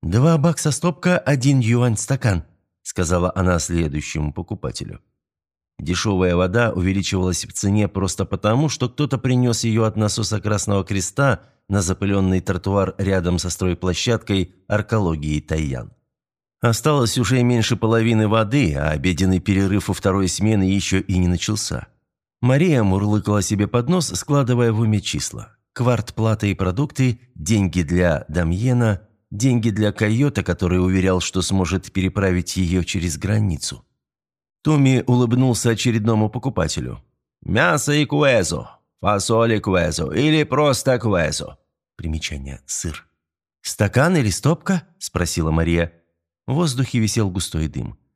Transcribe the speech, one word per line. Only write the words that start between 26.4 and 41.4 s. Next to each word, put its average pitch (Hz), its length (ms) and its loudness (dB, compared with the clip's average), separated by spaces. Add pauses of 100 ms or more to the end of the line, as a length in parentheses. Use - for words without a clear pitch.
и 101 80 0
продукты, 113 680 -2 (120)
деньги 90 480 0
для 85 460 0
Дамьена, 98 720 0 (300)
деньги 117 400 0
для 104 200 0
койота, 110 520 0
который 87 340 0
уверял, 92 440 2
что - 200 -2
сможет 92 500 -2
переправить 92 640 -2
её 90 260 0
через 82 340 -4
границу. 98 680 -4 (800)
Томми 135 460 4
улыбнулся 123 640 2
очередному 107 580 0
покупателю. 82 760 -6 (380)
"Мясо 147 520 0
и 147 120 2
куэзо, 113 640 0 (320)
фасоль 113 520 2
и 104 60 0
куэзо 85 520 0
или 151 320 2
просто 135 560 0
куэзо". 85 580 -2 (380)